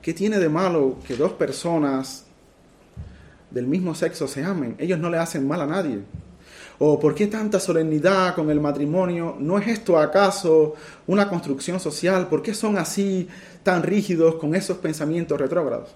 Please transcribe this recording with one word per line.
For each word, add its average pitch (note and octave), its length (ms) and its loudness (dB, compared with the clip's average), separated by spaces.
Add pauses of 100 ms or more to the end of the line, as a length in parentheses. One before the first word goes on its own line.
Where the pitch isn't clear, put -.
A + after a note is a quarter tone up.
¿Qué D#3+ 140 -4
tiene G#3 240 0
de E3+ 100 4
malo D#3 480 2 (100)
que B2+ 100 -6
dos E3 160 0
personas C#3 920 -2 (1300)
del B2 160 -4
mismo E3 280 -2
sexo E3 340 -4
se C3+ 160 -6
amen? E3 340 -4
Ellos E3+ 200 -2
no E3+ 120 -2
le E3 80 -2
hacen E3 280 -2
mal D#3 160 -2
a C#3 40 -2
nadie". D3+ 340 -4 (800)
O, D3 200 4
"¿Por D3 160 4
qué G#3 120 0
tanta G#3 340 0
solemnidad F3 760 2
con D3+ 160 0
el D3+ 100 2
matrimonio? E3 760 -2
¿No E3+ 200 0
es G3+ 100 0
esto G#3 300 2
acaso D#3+ 760 4 (320)
una G3+ 220 2
construcción E3 500 -4
social? F3+ 500 0
¿Por C#3+ 140 0
qué G#3+ 120 -4
son G#3+ 240 0
así F#3+ 500 -2 (340)
tan F3+ 200 2
rígidos E3 540 4
con D#3 180 -2
esos F#3 240 -2
pensamientos D#3 600 -2
retrógrados?". C3+ 580 -2